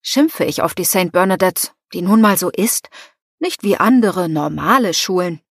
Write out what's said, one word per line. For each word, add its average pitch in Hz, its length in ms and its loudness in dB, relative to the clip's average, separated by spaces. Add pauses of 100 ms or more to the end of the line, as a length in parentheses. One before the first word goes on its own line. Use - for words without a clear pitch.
schimpfe - 440 0
ich - 160 -4
auf - 120 -2
die 175 120 -6
Saint 185 260 0
Bernadettes, 185 640 0 (180)
die 175 100 -8
nun 208 200 4
mal 202 160 4
so 180 120 -2
ist, - 380 -4 (520)
nicht 349 220 -6
wie 202 140 0
andere 190 540 2
normale 156 640 0
Schulen. 180 480 -2 (100)